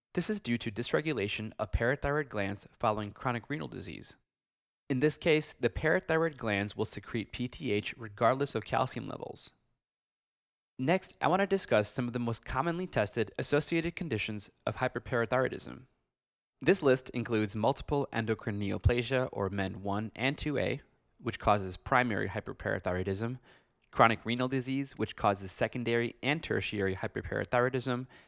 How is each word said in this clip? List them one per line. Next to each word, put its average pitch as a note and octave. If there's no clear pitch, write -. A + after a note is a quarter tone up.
This F3+
is G#3
due A#2+
to A2+
dysregulation A2+
of G#2+
parathyroid C#3
glands G2+
following G#2+
chronic A#2+
renal D3
disease. -
In C3
this D3+
case, D#3
the A#2+
parathyroid D#3+
glands G#2
will G#2+
secrete -
P B2
T B2+
H G#2
regardless A#2+
of G#2+
calcium A#2+
levels. -
Next, D#3
I C3+
want F3+
to G3
discuss B2
some -
of A#2
the B2
most A#2
commonly E3+
tested A2
associated D#3+
conditions A2
of -
hyperparathyroidism. B2+
This E3
list C3+
includes A2
multiple C3+
endocrine A2
neoplasia, A#2+
or G2
men F#2+
one G2+
and C3+
two C#3+
A, G#2
which -
causes G2+
primary A#2
hyperparathyroidism, G2+
chronic A2+
renal B2
disease, C3+
which -
causes G2
secondary A#2
and D3+
tertiary G2
hyperparathyroidism, B2